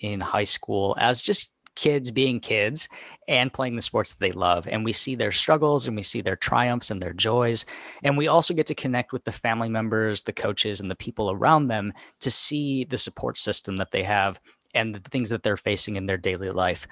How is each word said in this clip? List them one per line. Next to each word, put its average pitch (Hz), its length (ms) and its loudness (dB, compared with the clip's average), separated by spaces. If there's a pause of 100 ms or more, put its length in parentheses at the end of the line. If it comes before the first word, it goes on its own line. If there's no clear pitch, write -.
in 104 180 -4
high 104 240 0
school 101 560 0
as 123 220 2
just - 300 0 (280)
kids 139 320 2
being 127 300 2
kids 110 480 0 (380)
and 147 260 2
playing 127 220 -2
the 113 60 -2
sports 107 300 0
that - 80 -20
they 95 120 2
love. 87 360 2
And 110 160 -2
we 113 80 0
see 131 240 0
their 110 160 0
struggles 147 560 2
and 113 80 -4
we 104 80 -4
see - 180 -2
their 95 140 0
triumphs 120 560 0
and 95 100 -4
their 87 120 -4
joys. 117 520 2 (380)
And 143 140 4
we 151 100 2
also 160 260 4
get 156 140 2
to 151 80 -4
connect 123 380 -2
with 127 100 -6
the 117 80 -6
family 113 380 -2
members, 110 540 0
the 107 100 -4
coaches, 104 480 -2
and 95 100 -6
the 95 40 -4
people - 360 -4
around 139 380 4
them 104 240 -2 (260)
to - 100 -2
see 143 540 0
the 123 140 -4
support - 400 -4
system 101 400 -2
that 95 140 -4
they 95 120 0
have 98 360 0 (360)
and 113 180 0
the 98 160 -14
things 123 200 -2
that 110 120 -2
they're 104 160 2
facing 104 380 -2
in 95 100 -4
their 95 120 0
daily 92 340 -2
life. 90 400 0